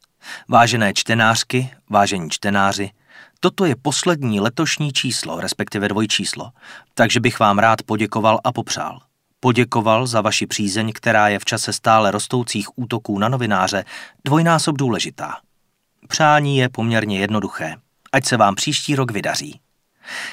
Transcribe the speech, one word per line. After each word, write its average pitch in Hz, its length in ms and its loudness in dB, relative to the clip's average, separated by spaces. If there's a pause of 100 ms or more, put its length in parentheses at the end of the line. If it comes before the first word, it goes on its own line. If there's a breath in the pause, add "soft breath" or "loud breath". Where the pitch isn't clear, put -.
(480 loud breath)
Vážené 117 460 4
čtenářky, 113 760 0 (200)
vážení 98 400 2
čtenáři, 98 600 -2 (500 soft breath)
toto 190 240 0
je 139 120 2
poslední 139 640 -2
letošní 143 520 -2
číslo, 107 480 -6
respektive 101 480 -4
dvojčíslo, 104 640 -4 (440 loud breath)
takže 117 260 2
bych 113 200 0
vám 101 180 4
rád 113 240 4
poděkoval 110 640 0
a 120 80 0
popřál. - 480 -8 (400)
Poděkoval 117 680 2
za 117 140 0
vaši 101 260 0
přízeň, 104 460 -4
která 107 360 2
je 101 100 0
v - 60 -12
čase 110 280 -4
stále 110 380 4
rostoucích 107 680 -4
útoků 110 400 -4
na 104 100 2
novináře 101 560 0 (400 loud breath)
dvojnásob 160 520 2
důležitá. 113 600 -4 (720)
Přání 147 500 2
je 127 100 2
poměrně 113 500 -2
jednoduché. 98 580 -4 (360)
Ať 135 120 2
se 127 120 0
vám 101 180 4
příští 143 420 -2
rok 131 140 0
vydaří. 76 500 -6 (720 loud breath)